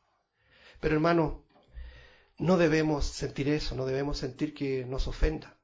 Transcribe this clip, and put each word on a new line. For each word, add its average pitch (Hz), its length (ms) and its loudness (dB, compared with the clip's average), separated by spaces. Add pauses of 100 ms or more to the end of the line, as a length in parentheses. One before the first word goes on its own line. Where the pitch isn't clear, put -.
(800)
Pero, 156 160 0
hermano, 160 480 2 (920)
no 175 200 4
debemos 156 480 4
sentir 143 440 -4
eso, 147 260 -2
no 131 100 -4
debemos 143 320 -2
sentir 147 360 -6
que 131 320 -4
nos 131 220 -2
ofenda - 560 -2